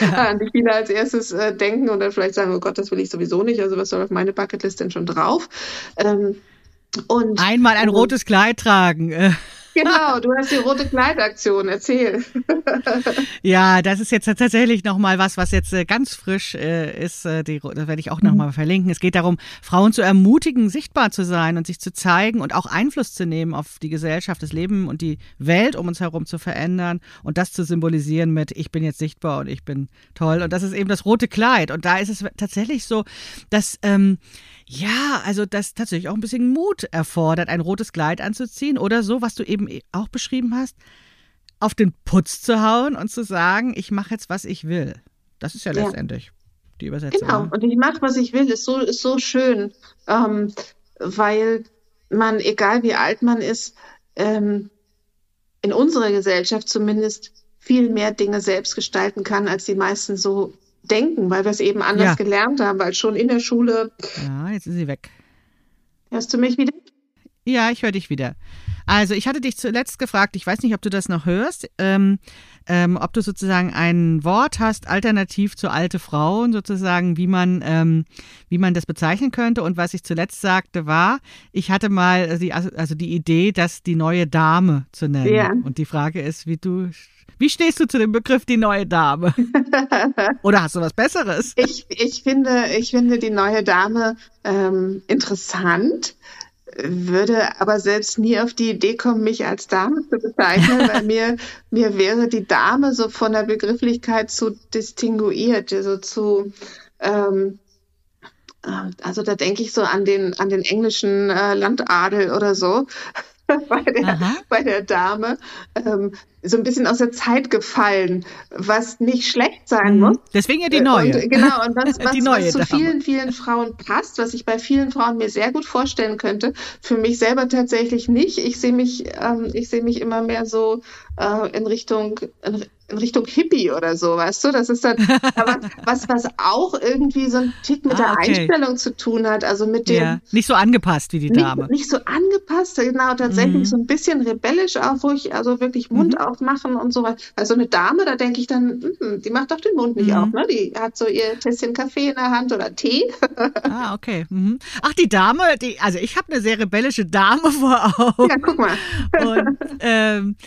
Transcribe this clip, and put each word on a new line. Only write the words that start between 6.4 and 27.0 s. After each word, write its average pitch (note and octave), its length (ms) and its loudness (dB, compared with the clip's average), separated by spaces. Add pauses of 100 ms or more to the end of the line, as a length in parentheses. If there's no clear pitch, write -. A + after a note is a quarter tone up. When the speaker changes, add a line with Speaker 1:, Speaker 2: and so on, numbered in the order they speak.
Speaker 2:
und A3 320 2
Speaker 1:
Einmal A3+ 360 4
ein G#3+ 120 4
Speaker 2:
ähm, G3+ 60 2
Speaker 1:
rotes A#3 300 2
Kleid G#3+ 340 4
tragen. F3 540 4
<laughs> E3+ 240 4 (380)
Speaker 2:
Genau, D#4 440 4
du A#3+ 180 0
hast C4+ 140 0
die C#4+ 60 2
rote C4+ 320 0
Kleidaktion, G#3+ 800 0
erzähl. A#3 560 0 (240)
<laughs> C4 920 -2
Speaker 1:
Ja, F#3 400 6
das G3 180 0
ist A3 100 -6
jetzt A3 140 0
tatsächlich A#3 600 2
noch G3 140 -2
mal F#3+ 200 2
was, F#3+ 180 0
was F3+ 160 0
jetzt, F#3+ 200 0
äh, F3+ 120 0
ganz A#3+ 300 -2
frisch, - 400 -4
äh, D#3+ 500 -4
ist, - 200 -8
äh, D#3+ 200 -2
die D#3 140 -6
ro-, C#3 140 -12
das D3+ 140 -6
werde D#3 140 -4
ich - 100 -8
auch D#3+ 100 -6
noch G3+ 120 6
Speaker 2:
Mhm. - 60 4
Speaker 1:
mal D3 140 0
verlinken. F3+ 380 0
Es E3+ 100 -4
geht F3+ 140 0
darum, F3 240 2 (240)
Frauen G3 300 4
zu A3 100 0
ermutigen, G#3+ 640 4
sichtbar B3 440 -2
zu F#3+ 120 -4
sein E3+ 320 0
und E3 100 -4
sich F3 120 -10
zu - 140 -10
zeigen G3 480 2
und - 140 -4
auch F3+ 120 -2
Einfluss A#3+ 480 -2
zu F#3 120 -4
nehmen E3 280 -4
auf D3 260 -10
die D#3 80 -8
Gesellschaft, D#3+ 540 -6
das D3+ 100 -10
Leben F#3 360 -2
und - 120 -8
die D#3 180 -4 (200)
Welt F3+ 380 2
um F3 120 -6
uns F3 120 -6
herum E3 260 -6
zu E3 120 -8
verändern F3 600 -4 (220)